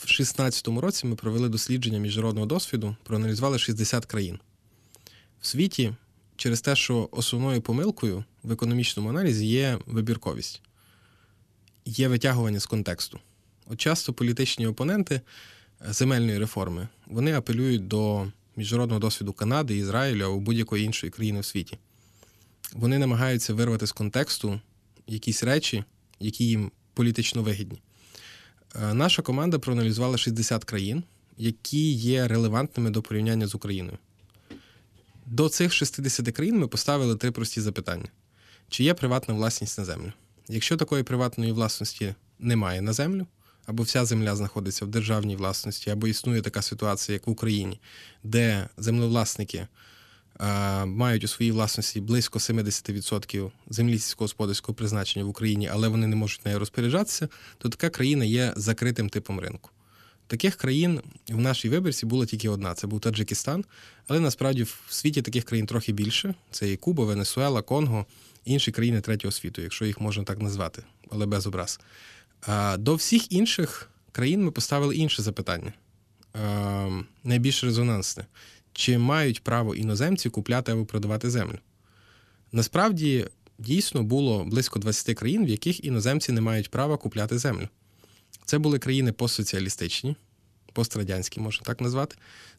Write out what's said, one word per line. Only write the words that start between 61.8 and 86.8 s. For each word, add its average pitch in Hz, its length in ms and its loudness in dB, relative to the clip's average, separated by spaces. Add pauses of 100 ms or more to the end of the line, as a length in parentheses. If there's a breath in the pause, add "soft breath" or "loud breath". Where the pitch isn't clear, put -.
була 120 200 2
тільки 110 240 -2
одна, 98 240 -2
це - 140 -6
був 107 120 -2
Таджикистан, 110 640 -2 (420 loud breath)
але 147 120 2
насправді 135 440 2
в - 260 -6
світі 147 320 2
таких 117 220 0
країн 113 220 0
трохи 113 260 0
більше. 107 440 0 (160)
Це 101 200 -2
і 98 60 -2
Куба, 160 280 2
Венесуела, 107 560 2
Конго, 127 440 0 (400 loud breath)
інші 131 260 2
країни 113 300 2
третього 104 300 -2
світу, - 300 -6
якщо 98 240 -4
їх 104 160 -2
можна 104 220 -2
так 101 180 -4
назвати, 101 420 -2 (260)
але 104 160 -2
без 101 220 0
образ. 92 320 -4 (600 loud breath)
А, 101 360 0
до 120 180 2
всіх 226 360 2
інших 190 580 0 (220)
країн 156 320 2
ми 170 80 2
поставили 143 440 0
інше 151 260 0
запитання, 98 520 -4 (600)
ем, 101 720 -2 (180)
найбільш 123 400 2
резонансне. 117 640 0 (480 loud breath)
Чи 123 240 2
мають 135 460 2
право 113 320 0
іноземці 117 540 0
купляти 120 420 0
або 113 140 0
продавати 107 440 -2
землю? 107 280 -2 (960 soft breath)
Насправді, 151 760 2 (320)
дійсно 127 440 0
було 113 420 2
близько 113 340 0
двадцяти 107 340 0
країн, 175 320 0
в 139 40 2
яких 165 360 -2
іноземці 131 460 0
не 113 100 2
мають 110 300 0
права 143 260 0